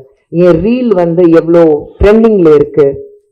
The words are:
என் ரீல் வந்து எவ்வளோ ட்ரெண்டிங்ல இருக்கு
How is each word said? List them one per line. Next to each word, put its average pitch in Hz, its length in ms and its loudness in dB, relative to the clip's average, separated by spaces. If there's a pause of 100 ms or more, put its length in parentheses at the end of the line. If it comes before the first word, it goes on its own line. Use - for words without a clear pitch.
(300)
என் 175 220 0
ரீல் 220 440 -2
வந்து 170 340 0
எவ்வளோ 165 600 0 (100)
ட்ரெண்டிங்ல 208 560 2
இருக்கு 143 560 -2 (200)